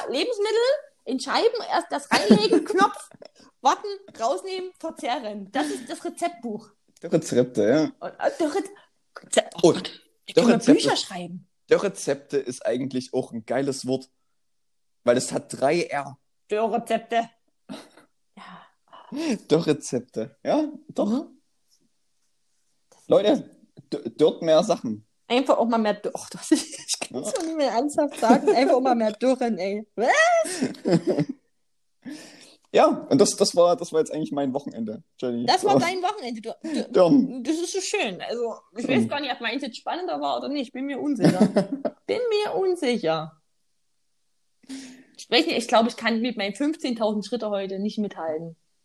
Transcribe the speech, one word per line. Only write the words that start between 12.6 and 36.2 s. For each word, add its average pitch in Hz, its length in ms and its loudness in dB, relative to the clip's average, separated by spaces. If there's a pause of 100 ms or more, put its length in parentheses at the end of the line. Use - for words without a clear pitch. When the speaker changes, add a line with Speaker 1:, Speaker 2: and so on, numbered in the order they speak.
Speaker 2:
eigentlich 127 480 -4
auch 127 160 -2
ein 113 160 -10
geiles 131 400 -2
Wort, 131 240 -4 (920)
weil 123 120 6
es 131 140 -2
hat 131 300 -8
drei 156 220 2
R. 139 360 -8 (300)
Speaker 1:
Dörrrezepte. 226 840 -2 (1040)
Ja. - 1000 -8 (100)
Speaker 2:
Dörrrezepte, 147 960 -2
ja, 294 240 0 (200)
doch. 208 200 -4
Speaker 1:
Mhm. 262 320 -4 (1700)
Speaker 2:
Leute, 196 440 2 (420)
d-, - 180 -8
dört 165 320 2
mehr 160 220 6
Sachen. 110 420 -4 (220)
Speaker 1:
Einfach 269 300 2
auch 233 80 2
mal 233 120 0
mehr, 208 160 2
Dö-, - 180 -6
oh, - 180 -12
das, - 200 -12
<laughs> - 20 6
ich - 480 -4
kann - 220 -8
es 640 60 -6
Speaker 2:
Ja. 622 40 -4
Speaker 1:
doch 415 120 -4
nicht 320 120 -6
mehr 277 160 0
ernsthaft 285 460 -2
sagen, 247 360 4
einfach 269 200 4
auch 254 60 4
mal 262 160 2
mehr 214 160 0
Dürren, 240 460 0
ey. 202 280 -4 (100)
Was? 233 140 2 (760)
Speaker 2:
<laughs> 170 420 2 (1500)
Ja, 254 140 6 (220)
und - 120 4
das, - 160 4
das - 200 0
war, 175 200 6
das - 160 -10
war 160 80 2
jetzt 151 120 -2
eigentlich 156 200 -6
mein 143 200 -2
Wochenende, 113 500 -8 (160)
Jenny. 123 280 -4
Speaker 1:
Das 349 180 2
war 403 100 2
Speaker 2:
So. 277 40 6
Speaker 1:
dein 349 240 0
Wochenende. 302 400 -6